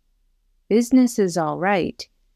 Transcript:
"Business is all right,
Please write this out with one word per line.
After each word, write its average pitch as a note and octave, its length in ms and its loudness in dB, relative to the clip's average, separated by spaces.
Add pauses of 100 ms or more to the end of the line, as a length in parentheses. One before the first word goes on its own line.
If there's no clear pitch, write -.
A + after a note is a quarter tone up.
(680)
"Business A#3+ 500 2
is F3+ 200 -2
all D3+ 220 -4
right, F3+ 500 -4 (260)